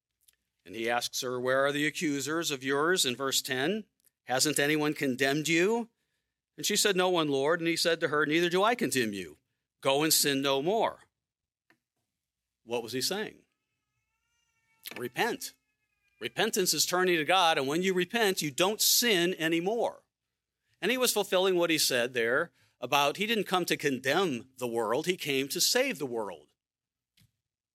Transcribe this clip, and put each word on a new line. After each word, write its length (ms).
and 100
he 160
asks 300
her, 180
"Where 280
are 80
the 120
accusers 640
of 140
yours?" 420
in 120
verse 240
ten. 420
"Hasn't 340
anyone 360
condemned 560
you?" 400
And 100
she 100
said, 200
"No 140
one, 200
Lord." 300
And 80
he 80
said 260
to 80
her, 160
"Neither 240
do 120
I 140
condemn 380
you. 260
Go 240
and 100
sin 280
no 200
more." 460
What 200
was 100
he 80
saying? 420
Repent. 580
Repentance 540
is 120
turning 320
to 80
God, 320
and 100
when 140
you 120
repent, 480
you 100
don't 300
sin 540
anymore. 680
And 120
he 60
was 160
fulfilling 420
what 140
he 100
said 340
there 380
about 380
he 80
didn't 200
come 200
to 120
condemn 800
the 100
world, 380
he 120
came 300
to 140
save 380
the 60
world. 440